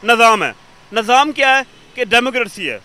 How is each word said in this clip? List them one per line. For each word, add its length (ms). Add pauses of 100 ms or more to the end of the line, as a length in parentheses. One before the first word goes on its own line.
निज़ाम 400
है, 100 (400)
निज़ाम 380
क्या 240
है 60 (340)
कि 80
democracy 640
है। 180